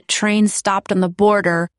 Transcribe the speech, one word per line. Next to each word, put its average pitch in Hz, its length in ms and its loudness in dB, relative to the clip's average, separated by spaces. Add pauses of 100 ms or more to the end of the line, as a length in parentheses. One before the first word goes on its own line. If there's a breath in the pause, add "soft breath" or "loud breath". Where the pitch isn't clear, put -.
train 214 400 0
stopped 196 440 -2
on 190 80 0
the 185 100 0
border, 180 680 0